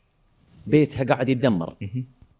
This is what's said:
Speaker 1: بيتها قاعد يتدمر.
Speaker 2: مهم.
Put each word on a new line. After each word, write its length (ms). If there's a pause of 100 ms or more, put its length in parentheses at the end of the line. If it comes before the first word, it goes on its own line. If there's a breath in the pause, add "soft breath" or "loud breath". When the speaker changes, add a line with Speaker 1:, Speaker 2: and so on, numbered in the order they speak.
(680)
Speaker 1:
بيتها 360
قاعد 260
يتدمر. 520
Speaker 2:
مهم. 240 (340)